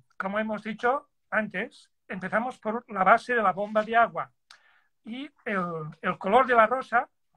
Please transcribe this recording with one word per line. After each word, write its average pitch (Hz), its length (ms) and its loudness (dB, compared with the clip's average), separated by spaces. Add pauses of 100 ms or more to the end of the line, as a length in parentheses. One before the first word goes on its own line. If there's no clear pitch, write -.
(180)
Como 190 220 -6
hemos 220 240 -6
dicho 240 460 -2 (220)
antes, 214 580 -6 (180)
empezamos 220 520 -6
por 220 320 -6
la 196 120 -2
base 226 300 4
de 233 100 2
la 190 80 4
bomba 208 320 -2
de 226 120 -4
agua. 165 360 2 (760)
Y 262 240 -10 (160)
el, 196 180 -2 (380)
el 180 180 -2
color 233 260 4
de 247 100 2
la 220 120 6
rosa 254 420 -2 (280)